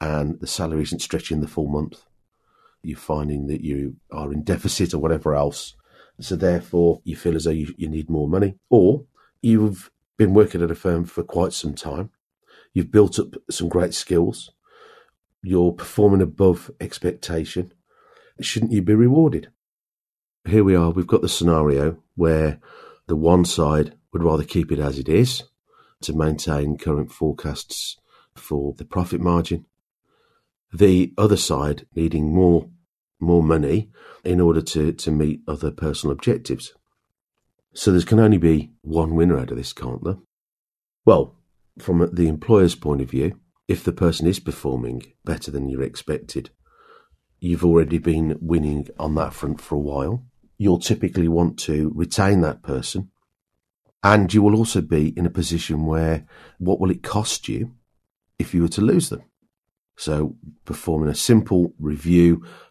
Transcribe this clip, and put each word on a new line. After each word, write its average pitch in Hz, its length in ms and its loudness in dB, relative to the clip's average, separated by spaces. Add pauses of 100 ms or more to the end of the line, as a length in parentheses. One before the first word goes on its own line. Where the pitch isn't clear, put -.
and 76 360 -4
the - 80 -12
salary 80 360 -4
isn't 80 180 -6
stretching 82 400 -6
the 76 80 -6
full 78 180 -6
month. 73 380 -6 (800)
You're 80 160 -12
finding 73 480 -6
that 73 160 -6
you 71 340 -6 (160)
are 73 180 -10
in 76 120 -6
deficit 87 500 -2
or 82 60 -4
whatever 78 360 0
else. 71 420 -4 (440)
So - 160 -6
therefore, 87 640 2
you 78 140 -10
feel 82 200 -2
as 80 80 -4
though 82 80 0
you, 78 260 -4
you 82 100 -8
need 78 220 -8
more 76 180 -2
money. 98 280 0 (120)
Or 113 380 6 (340)
you've 107 500 0 (280)
been 98 160 2
working 101 260 4
at 85 100 0
a 82 40 -4
firm 85 320 -2
for - 160 -10
quite 90 320 -2
some 76 180 -8
time. 78 380 -10 (640)
You've 85 180 -2
built 101 260 4
up - 160 -6 (160)
some 87 200 -6
great 87 240 -2
skills. - 560 -2 (920)
You're 87 300 2
performing 98 480 2
above 90 500 2 (120)
expectation. 87 920 -8 (680)
Shouldn't 113 300 -4
you 104 100 2
be 98 120 2
rewarded? 127 540 4 (1000)
Here 104 180 4
we 95 100 6
are. 85 160 4
We've 87 160 -2
got - 160 2
the 90 80 -2
scenario 78 640 2 (180)
where 78 460 0 (460)
the 82 100 -2
one 85 300 4
side 76 500 0 (160)
would 85 100 -4
rather 78 220 0
keep 82 260 -4
it 78 80 -2
as 71 200 -4
it 65 100 -8
is 117 360 2 (580)
to 78 100 -8
maintain 76 640 -2
current 73 340 -4
forecasts - 840 -8 (400)
for 71 420 -6
the 73 60 -14
profit 90 360 -6
margin. 85 460 -2 (1080)
The 92 460 4
other 104 180 4
side 73 500 -4 (100)
needing 78 360 -2
more, 87 380 4 (480)
more 85 240 2
money 80 480 0 (340)
in 90 160 0
order 82 220 4
to, 78 300 -2
to - 180 -8
meet 76 380 -2
other 73 240 -6
personal 73 400 -6
objectives. - 600 -6 (1000)
So - 160 2
there 90 120 6
can 110 180 4
only 107 180 6
be 80 320 2 (120)
one 80 340 -2
winner 82 200 4
out 62 140 -6
of 60 80 -8
this, 64 140 -10
can't - 320 -10
there? 98 120 -4 (880)
Well, 80 320 4 (420)
from 85 340 2
the 85 160 2
employer's 85 480 2
point 71 260 -4
of 65 80 -8
view, 73 280 -4 (280)
if 92 160 -4
the 87 100 -2
person 85 360 0
is 92 100 0
performing 62 640 -8 (220)
better - 260 -8
than 69 180 -6
you're 65 140 -6
expected, - 680 -8 (920)
you've 85 240 -2
already 82 340 4
been 78 420 -2
winning 76 480 -2 (100)
on 78 180 -4
that 76 180 -4
front 71 260 -8
for - 140 -8
a 73 60 -2
while. 73 440 -6 (320)
You'll 92 220 2
typically 87 500 -2
want 82 320 2
to 78 340 -2
retain 95 480 0
that 76 200 -4
person. 69 480 -8 (920)
And 101 280 6
you 107 80 6
will 104 140 4
also 110 260 0
be 78 280 0 (100)
in 87 80 0
a 85 40 0
position 80 540 -4
where 80 420 -2 (320)
what 90 220 -2
will 92 120 0
it - 100 -6
cost - 460 -6
you 113 260 -8 (640)
if - 160 -6
you - 80 2
were 85 60 2
to 101 120 -4
lose 165 300 2
them? - 120 -10 (760)
So 76 360 -4 (300)
performing 78 460 -4
a 73 40 -6
simple 95 640 2
review 82 640 2 (280)